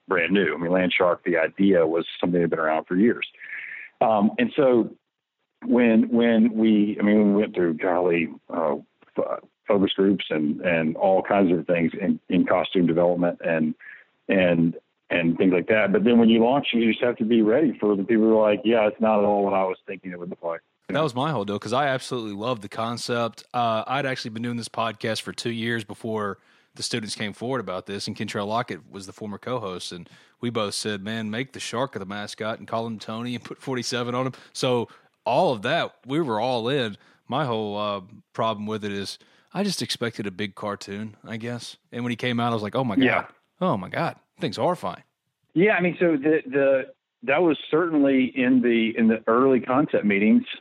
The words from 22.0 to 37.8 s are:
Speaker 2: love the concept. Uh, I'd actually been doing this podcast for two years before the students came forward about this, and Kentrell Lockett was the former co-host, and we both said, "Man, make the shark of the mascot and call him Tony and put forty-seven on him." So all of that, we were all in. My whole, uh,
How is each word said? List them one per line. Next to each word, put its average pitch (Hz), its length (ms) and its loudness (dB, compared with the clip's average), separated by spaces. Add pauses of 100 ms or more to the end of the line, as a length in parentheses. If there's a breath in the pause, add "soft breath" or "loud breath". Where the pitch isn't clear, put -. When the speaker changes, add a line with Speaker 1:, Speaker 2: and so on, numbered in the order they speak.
Speaker 2:
love 113 260 -6
the 104 80 -14
concept. 117 840 -6
Uh, 113 340 -2
I'd 139 180 -4
actually 131 260 -6
been 117 120 -8
doing 120 140 -4
this 113 100 -8
podcast 113 540 -6
for 98 100 -10
two 117 200 -6
years 117 340 -4
before 104 540 -6 (360 soft breath)
the - 80 -10
students 107 320 -6
came 107 160 -6
forward 123 280 -6
about 92 260 -8
this, 101 220 -10
and 107 100 -10
Kentrell 104 300 -6
Lockett 107 440 -6
was 95 140 -14
the 95 80 -18
former 104 240 -12
co-host, 101 560 -8
and 87 160 -16 (320 soft breath)
we 120 80 -4
both 110 240 -4
said, 104 280 -6
"Man, 110 300 -8
make 127 220 -8
the 110 80 -14
shark 131 340 -6
of 101 60 -8
the 98 40 -10
mascot 104 540 -8
and 104 80 -18
call 117 180 -4
him 113 140 -10
Tony 117 340 -8
and 117 80 -8
put - 180 -16
forty-seven 120 540 -4
on 127 140 -2
him." 127 60 -6 (180 loud breath)
So 123 380 0 (360 soft breath)
all 151 280 2
of 107 80 -6
that, 131 340 -2 (100)
we 135 140 -2
were 117 220 0
all 120 260 -2
in. 123 300 -2 (320 soft breath)
My 143 160 -2
whole, 110 320 -4
uh, 104 240 -4 (320)